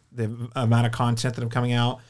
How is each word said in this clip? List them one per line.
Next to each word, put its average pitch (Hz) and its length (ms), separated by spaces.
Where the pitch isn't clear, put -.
the 120 420
amount 120 320
of 117 60
content 120 440
that 120 80
are 113 40
coming 123 240
out. 120 380